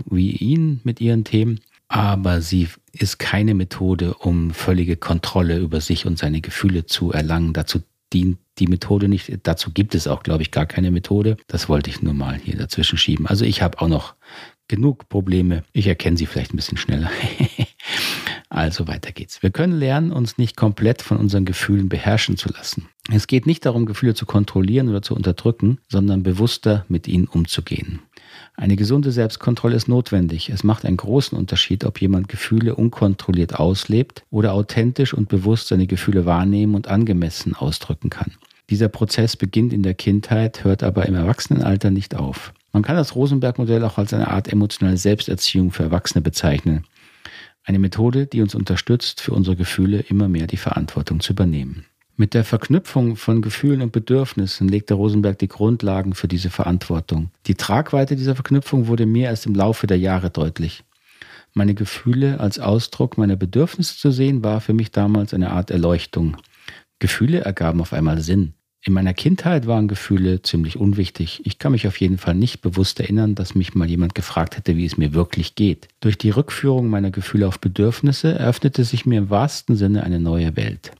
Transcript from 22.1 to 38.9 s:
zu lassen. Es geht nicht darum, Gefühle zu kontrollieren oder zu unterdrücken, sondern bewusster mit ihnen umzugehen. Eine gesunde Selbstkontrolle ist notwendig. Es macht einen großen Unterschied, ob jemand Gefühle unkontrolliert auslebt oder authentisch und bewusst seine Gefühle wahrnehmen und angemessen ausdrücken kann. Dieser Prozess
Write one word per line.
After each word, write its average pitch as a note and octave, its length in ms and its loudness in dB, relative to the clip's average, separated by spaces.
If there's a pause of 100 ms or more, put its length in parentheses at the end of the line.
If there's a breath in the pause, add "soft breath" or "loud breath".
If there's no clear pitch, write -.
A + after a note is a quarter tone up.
zu - 140 -6
lassen. - 400 -10 (200)
Es G#2+ 180 2
geht B2+ 180 2
nicht D#3+ 200 2
darum, A#2+ 200 0
Gefühle A2 280 0
zu - 120 -6
kontrollieren G#2 640 2
oder G2+ 120 -2
zu - 140 -6
unterdrücken, - 720 0
sondern G2 340 2
bewusster G#2 680 0
mit E2+ 180 -2
ihnen F2+ 200 2
umzugehen. - 720 -4 (540 loud breath)
Eine G2+ 200 2
gesunde B2+ 380 2
Selbstkontrolle A#2+ 640 0
ist A2+ 100 -2
notwendig. F2+ 640 0
Es G2+ 160 -2
macht G#2+ 200 2
einen F2+ 120 2
großen A#2 400 -2
Unterschied, - 480 0
ob - 160 -6
jemand F#2+ 260 2
Gefühle A2+ 480 0
unkontrolliert G2 800 0
auslebt F#2+ 720 0
oder G#2+ 240 0
authentisch A#2 600 0
und G#2 160 -2
bewusst G2+ 400 2
seine F#2 180 4
Gefühle F#2+ 380 0
wahrnehmen G2+ 500 2
und - 140 -4
angemessen G2 680 0
ausdrücken - 540 -4
kann. - 240 -6 (360 soft breath)
Dieser G#2+ 200 2
Prozess A2+ 480 0